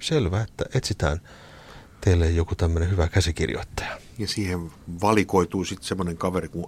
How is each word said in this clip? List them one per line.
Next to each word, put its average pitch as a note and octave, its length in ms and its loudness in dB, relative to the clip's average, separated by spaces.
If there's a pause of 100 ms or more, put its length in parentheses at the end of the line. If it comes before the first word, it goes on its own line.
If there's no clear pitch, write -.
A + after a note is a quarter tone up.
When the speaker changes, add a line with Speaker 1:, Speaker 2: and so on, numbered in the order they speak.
Speaker 1:
selvä, G#2 420 0
että - 220 -6 (100)
etsitään F#2 460 -2 (800)
teille E2+ 300 4
joku E2+ 240 0
tämmönen E2+ 360 2
hyvä F2 180 2
käsikirjoittaja. - 880 -2 (200)
Speaker 2:
Ja G2+ 100 -6
siihen F2+ 440 -4 (300)
valikoituu G2+ 600 4
sit F#2 180 -10
semmonen F2+ 340 -4
kaveri F2+ 320 -2
kuin E2+ 180 -8